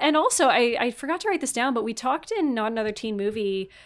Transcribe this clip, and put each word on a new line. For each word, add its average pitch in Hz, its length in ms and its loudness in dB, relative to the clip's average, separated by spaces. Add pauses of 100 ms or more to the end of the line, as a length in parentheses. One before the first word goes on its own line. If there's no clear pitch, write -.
and 302 140 4
also 330 320 4
I, 240 320 4
I 240 120 0
forgot 311 300 -4
to 427 80 -2
write 349 120 0
this 262 120 -4
down, 247 200 0
but 226 100 -2
we 226 100 -4
talked 269 380 -4
in 330 220 0
Not 226 180 -2
Another 220 200 -2
Teen 214 260 -6
Movie, 196 520 -2 (160)